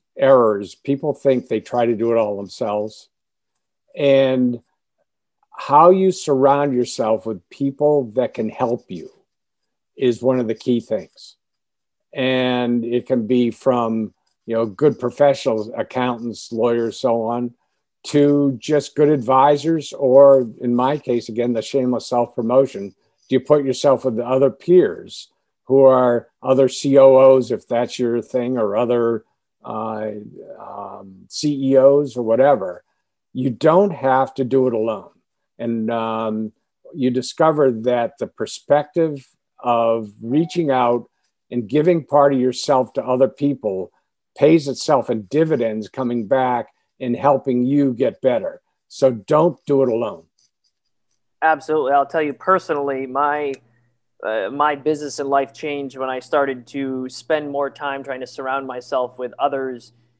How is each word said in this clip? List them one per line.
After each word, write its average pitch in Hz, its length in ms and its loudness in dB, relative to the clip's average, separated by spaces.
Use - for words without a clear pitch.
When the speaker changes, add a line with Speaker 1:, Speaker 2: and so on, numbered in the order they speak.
Speaker 1:
errors, 113 600 2
people 139 400 -4
think 127 320 0
they 110 140 -4
try 120 260 -2
to 117 80 0
do 113 160 -2
it 117 60 2
all 104 200 -2
themselves. 104 720 -8
And 131 640 2
how 151 320 8
you 190 220 4
surround 143 640 0
yourself 113 500 -2
with 107 240 -10
people 139 600 -2
that 120 240 -4
can 110 140 -4
help 120 400 -4
you 87 200 -14
is 117 260 -2
one 127 180 0
of 117 80 -4
the 110 60 -4
key 120 260 -2
things. - 580 -10
And 127 720 -2
it 120 220 -4
can 120 180 -2
be 120 240 2
from, 113 640 -2
you 113 100 -6
know, 113 100 0
good 127 340 0
professionals, 120 760 0
accountants, 120 760 -6
lawyers, 117 480 -2
so 117 240 0
on, 120 300 -6
to 143 520 2
just 147 340 -2
good 151 140 2
advisors, 143 840 2
or 135 520 6
in 120 160 -2
my 131 220 0
case, 120 320 -4
again, 120 240 -2
the 113 80 -2
shameless 127 460 -4
self-promotion. 123 840 0
Do - 460 -10
you 127 40 4
put 147 240 2
yourself 135 400 0
with 120 140 -2
the 117 80 -4
other 131 240 2
peers - 800 0
who 135 180 6
are 127 420 4
other 135 260 2
C 139 300 0
O 135 180 8
Os, 131 360 6
if 107 180 -6
that's 120 280 -4
your 120 240 -2
thing, 123 360 -4
or 104 180 -2
other, 117 480 0
uh, 110 460 -8
um, 101 680 -18
C 135 420 -4
E 135 60 6
Os 139 400 4
or 123 60 -4
whatever? 113 600 2
You 131 180 -4
don't 170 420 2
have 131 420 -2
to 135 100 -6
do 127 240 0
it 117 60 -2
alone. 110 380 -6
And, 117 320 -6
um, 113 640 -6
you 131 180 -2
discover 147 600 0
that 120 460 -4
the 117 100 -6
perspective 143 1000 -4
of 117 540 0
reaching 156 480 -2
out 120 400 0
and 120 200 -6
giving 156 340 0
part 143 300 2
of 131 80 0
yourself 127 520 0
to 120 120 -6
other 127 240 2
people 107 640 -6
pays 151 320 4
itself 131 440 -2
in 110 120 -4
dividends 117 640 -2
coming 120 400 -6
back 127 420 -2
and 120 160 -4
helping 127 480 0
you 139 300 0
get 117 260 -4
better. 123 420 -2
So 131 240 0
don't 151 560 0
do 135 160 2
it 123 60 0
alone. 110 360 -4
Speaker 2:
Absolutely. 156 520 -2
I'll 139 140 2
tell 165 140 -4
you 147 120 -4
personally, 143 720 -2
my, 143 480 -4
uh, 107 280 -4
my 147 240 -2
business 143 440 -6
and 139 100 -6
life 139 240 -2
changed 143 440 -10
when 131 120 -8
I 131 100 -8
started 135 480 -4
to 131 420 -8
spend 151 420 -6
more 139 180 -4
time 139 340 -10
trying 131 180 -12
to 123 60 -12
surround 135 380 -8
myself 127 540 -8
with 123 180 -10
others, 131 560 -6